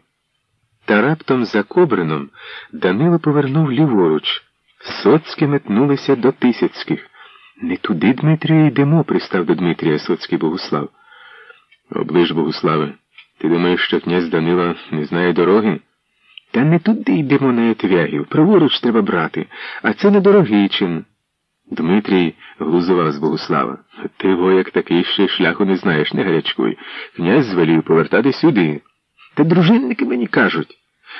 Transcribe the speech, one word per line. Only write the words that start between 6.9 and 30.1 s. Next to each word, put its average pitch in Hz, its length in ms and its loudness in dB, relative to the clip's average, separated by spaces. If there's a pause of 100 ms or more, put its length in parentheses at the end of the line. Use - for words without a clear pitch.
«Не 92 160 -6
туди, 101 360 -2
Дмитрію, 156 540 2
йдемо», 143 360 2
пристав - 420 -2
до 85 100 2
Дмитрія 78 440 -2
Соцький - 380 -4
Богуслав. 78 520 -4 (1000)
«Оближ, 82 400 0
Богуславе, 78 600 -2 (440)
ти 80 120 -4
думаєш, 87 320 0
що - 200 -2
князь 85 280 -2
Данило 87 460 0 (160)
не 76 140 -6
знає 85 280 0
дороги?» 90 460 2 (760)
«Та 120 100 0
не 160 160 2
туди 220 320 -2
йдемо 139 400 0
на 117 100 0
Ятвягів, 87 640 0
праворуч 165 540 2
треба 113 220 0
брати, 95 460 -4 (340)
а 110 120 -2
це 202 180 2
на 202 80 4
Дорогичин». 104 840 2 (680)
Дмитрій 90 640 0 (260)
глузував 85 520 0
з 71 80 -6
Богуслава. 76 580 -2 (400)
«Ти, 95 180 2
вояк, 92 360 2
такий 87 320 0
ще 98 240 0
шляху 90 380 0
не 95 100 0
знаєш, 76 380 0
не - 100 -2
гарячкуй. 80 540 -2 (380)
Князь 107 300 2
звелів 82 380 2
повертати 87 500 2
сюди». 90 480 0 (520)
«Та 147 100 2
дружинники 165 600 2
мені 120 220 -4